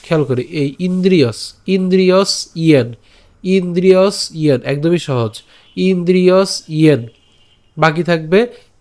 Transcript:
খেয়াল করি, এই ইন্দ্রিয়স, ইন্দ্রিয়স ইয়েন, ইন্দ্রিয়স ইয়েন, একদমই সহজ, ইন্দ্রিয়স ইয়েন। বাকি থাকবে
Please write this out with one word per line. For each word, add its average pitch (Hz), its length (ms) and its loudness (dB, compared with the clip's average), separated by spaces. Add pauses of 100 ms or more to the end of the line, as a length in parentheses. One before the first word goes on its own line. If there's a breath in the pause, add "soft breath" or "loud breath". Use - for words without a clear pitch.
খেয়াল 160 200 -2
করি, 123 180 -2
এই 143 380 -6
ইন্দ্রিয়স, 180 720 0 (140)
ইন্দ্রিয়স 185 880 0
ইয়েন, 147 380 2 (500 soft breath)
ইন্দ্রিয়স 185 880 2
ইয়েন, 151 300 0
একদমই 147 340 -2
সহজ, 120 460 -4 (320 soft breath)
ইন্দ্রিয়স 185 920 0
ইয়েন। 156 400 2 (680)
বাকি 160 260 0
থাকবে 170 440 0 (340 loud breath)